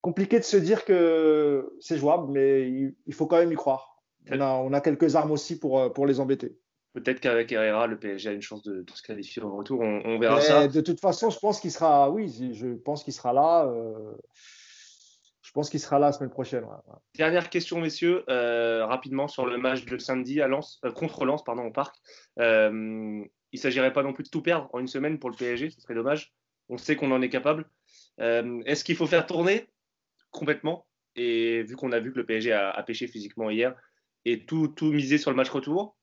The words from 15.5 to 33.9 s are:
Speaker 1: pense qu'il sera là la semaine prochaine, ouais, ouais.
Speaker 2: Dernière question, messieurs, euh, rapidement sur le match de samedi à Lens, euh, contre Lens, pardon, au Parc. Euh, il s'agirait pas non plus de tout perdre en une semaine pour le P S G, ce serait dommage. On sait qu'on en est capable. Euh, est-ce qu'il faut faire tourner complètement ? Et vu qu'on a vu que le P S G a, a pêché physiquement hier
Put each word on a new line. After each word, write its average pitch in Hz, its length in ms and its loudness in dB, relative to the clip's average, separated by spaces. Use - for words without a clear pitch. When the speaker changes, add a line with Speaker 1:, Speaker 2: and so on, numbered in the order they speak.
Speaker 1:
pense 147 180 -4
qu'il 147 100 -4
sera 143 180 0
là 147 80 6
la 143 60 4
semaine 139 180 -6
prochaine, 127 340 -6
ouais, 110 60 -16
ouais. - 260 -20
Speaker 2:
Dernière 165 360 2
question, 170 300 -4
messieurs, 170 480 0
euh, 117 580 0
rapidement 131 420 -2
sur 131 180 -4
le 123 120 -4
match 131 260 -2
de 123 140 -8
samedi 131 420 -4
à 135 80 2
Lens, 139 360 -4
euh, 120 60 -2
contre 156 340 -6
Lens, 143 200 0
pardon, 120 220 -6
au 110 40 -6
Parc. 139 260 -6
Euh, 110 840 0
il 131 60 -12
s'agirait 131 340 2
pas 139 100 0
non 135 100 -2
plus 131 120 -10
de - 60 -16
tout 156 120 -4
perdre 160 300 0
en 123 60 -6
une 127 100 -4
semaine 147 300 -4
pour 127 120 -6
le 110 60 -14
P 127 160 -6
S 120 60 -2
G, 156 120 -4
ce - 100 -20
serait - 140 -12
dommage. 139 400 -2
On 120 100 -10
sait 151 180 -2
qu'on 143 160 0
en 127 100 2
est 127 80 -2
capable. 147 360 -2
Euh, 117 440 0
est-ce 143 180 0
qu'il 170 140 -2
faut 170 100 0
faire 165 200 2
tourner 190 420 0
complètement ? 151 560 -4
Et 117 460 0
vu 113 140 -10
qu'on 131 160 -4
a 117 80 0
vu 127 120 -10
que 131 60 -6
le 113 80 -4
P 110 120 -2
S 110 60 -4
G 117 80 0
a, 98 180 0
a 104 120 -6
pêché 117 240 -6
physiquement 107 440 -8
hier 123 260 0